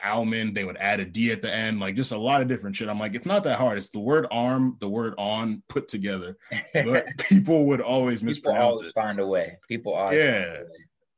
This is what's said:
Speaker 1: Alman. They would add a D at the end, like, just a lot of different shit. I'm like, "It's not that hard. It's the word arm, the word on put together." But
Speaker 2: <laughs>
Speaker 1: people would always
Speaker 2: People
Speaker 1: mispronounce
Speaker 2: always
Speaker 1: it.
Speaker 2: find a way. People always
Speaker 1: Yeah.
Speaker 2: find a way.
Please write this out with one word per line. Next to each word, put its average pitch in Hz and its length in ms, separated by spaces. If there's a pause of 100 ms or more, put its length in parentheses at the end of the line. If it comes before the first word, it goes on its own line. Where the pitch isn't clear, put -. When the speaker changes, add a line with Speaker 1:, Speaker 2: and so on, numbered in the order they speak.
Speaker 1:
Alman. 110 500
They 101 120
would 90 100
add 101 240
a 95 60
D 110 260
at 101 100
the 107 120
end, 110 260
like, 98 160
just 127 160
a 110 60
lot 131 240
of 127 80
different 101 260
shit. 110 140
I'm 104 100
like, 107 160
"It's 120 100
not 202 200
that 123 120
hard. 120 200
It's 95 120
the 104 120
word 139 280
arm, 127 520
the 101 80
word 110 280
on 107 520
put - 180
together." 95 500 (380)
But 127 380
Speaker 2:
<laughs> - 40
Speaker 1:
people 165 500
would 135 120
always 123 460
Speaker 2:
People - 20
Speaker 1:
mispronounce 117 320
Speaker 2:
always 117 300
Speaker 1:
it. - 40
Speaker 2:
find 107 260
a 98 80
way. 87 300 (120)
People 107 240
always 98 280
Speaker 1:
Yeah. - 40
Speaker 2:
find 87 400
a - 0
way. - 200 (320)